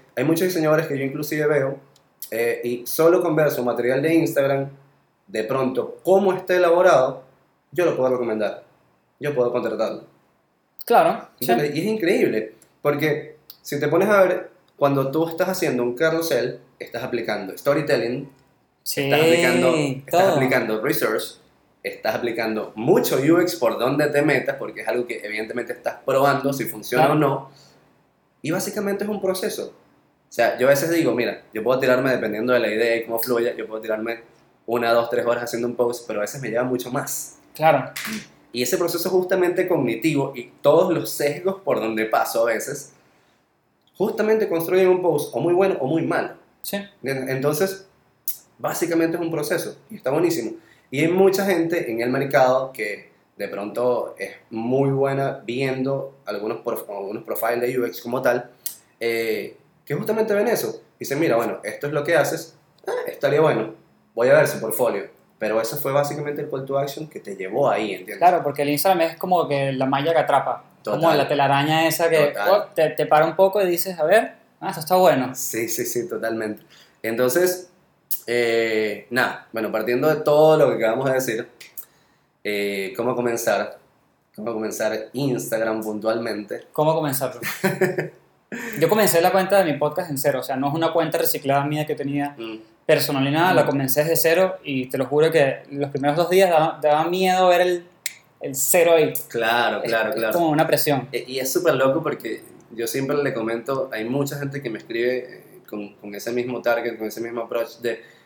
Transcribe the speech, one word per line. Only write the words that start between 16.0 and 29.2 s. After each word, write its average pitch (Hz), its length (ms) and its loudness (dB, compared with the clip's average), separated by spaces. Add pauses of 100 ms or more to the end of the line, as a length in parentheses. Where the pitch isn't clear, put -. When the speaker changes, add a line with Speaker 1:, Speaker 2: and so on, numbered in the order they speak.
Speaker 1:
estás 117 240 -10
aplicando 110 540 -6
storytelling, 143 720 0 (540)
Speaker 2:
Sí, - 200 -2
Speaker 1:
estás 143 180 4
aplicando, 170 540 4
estás 151 480 0
Speaker 2:
todo. 190 120 4
Speaker 1:
aplicando 120 460 0
research, 113 420 0 (600)
estás 110 320 -4
aplicando 113 600 -4
mucho 147 420 2
U 156 220 4
X - 160 0
por - 240 0
donde 143 280 0
te 143 160 0
metas, 135 340 0
porque 107 240 -12
es 107 80 -8
algo 120 180 -2
que 110 160 -8
evidentemente 110 480 -6
estás - 240 -8 (100)
probando 135 460 2
si 127 140 -4
funciona 123 400 0
Speaker 2:
Claro. 151 120 2
Speaker 1:
o 151 40 2
no, 139 300 -2 (920)
y 147 100 -6
básicamente 196 540 -4
es 208 40 -6
un 202 120 -4